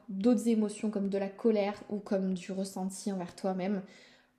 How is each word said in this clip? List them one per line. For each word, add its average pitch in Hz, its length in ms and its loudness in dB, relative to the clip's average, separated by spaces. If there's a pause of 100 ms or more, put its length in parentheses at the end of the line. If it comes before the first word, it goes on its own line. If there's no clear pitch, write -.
d'autres 208 380 4
émotions 214 420 2
comme 202 200 0
de 196 80 0
la 196 120 0
colère 208 600 2
ou 208 80 -4
comme 190 360 0
du 180 180 -6
ressenti 190 600 -4
envers 175 240 -6
toi-même, 185 480 0 (560)